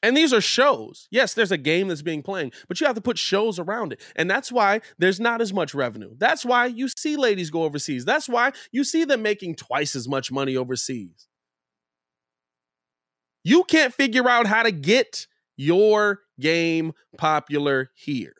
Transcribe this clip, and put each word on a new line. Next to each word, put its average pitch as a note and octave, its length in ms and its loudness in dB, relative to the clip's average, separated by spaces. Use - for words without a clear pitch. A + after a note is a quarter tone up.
And A#3 120 2
these D4 200 4
are G#3+ 80 4
shows. D#3+ 680 0
Yes, A#3+ 220 0
there's G3+ 200 0
a F3+ 40 0
game D#3+ 320 0
that's D3+ 140 -6
being D#3 200 -6
played, F3 300 -6
but F#3 140 -6
you D4+ 40 2
have B3 100 0
to A3 40 -8
put A#3+ 160 -4
shows G3+ 420 -2
around F3+ 360 -6
it. - 80 -18
And E3+ 160 -2
that's B3 220 -2
why A3 300 2
there's F3+ 220 2
not A#3 200 0
as G3+ 140 -2
much E3 200 -2
revenue. A2 440 -4
That's B3 260 0
why A#3+ 220 2
you B3 220 -6
see D4+ 280 -4
ladies G3+ 320 0
go E3 140 -4
overseas. C#3+ 420 -4
That's A3+ 240 0
why B3 240 2
you C4 120 0
see D#4+ 220 0
them C4 160 0
making G#3 320 -4
twice C#3+ 420 -4
as A#2+ 100 -8
much C3+ 240 -4
money C3+ 240 -2
overseas. B2 760 -6
You D4+ 220 6
can't D4 300 2
figure B3+ 340 2
out A#3+ 180 4
how A3 180 2
to A3+ 60 4
get F#3+ 580 0
your G3+ 640 2
game E3 540 0
popular C#3+ 800 0
here. B2 460 -8